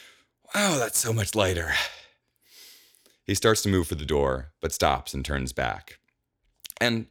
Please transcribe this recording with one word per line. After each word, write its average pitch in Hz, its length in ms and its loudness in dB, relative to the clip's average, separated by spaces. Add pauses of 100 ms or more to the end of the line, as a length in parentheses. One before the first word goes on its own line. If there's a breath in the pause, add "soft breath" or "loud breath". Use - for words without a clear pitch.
(540 loud breath)
Wow, 196 240 2
that's 113 200 -2
so 117 140 0
much 110 220 -2
lighter. 92 380 2 (1500 loud breath)
He 101 100 -2
starts 110 280 4
to 104 60 0
move 92 200 4
for 87 60 -4
the 73 100 -6
door, 69 560 0
but 82 120 -4
stops 67 400 0
and 67 120 -4
turns 67 280 -4
back. 55 460 -6 (840)
And 117 300 0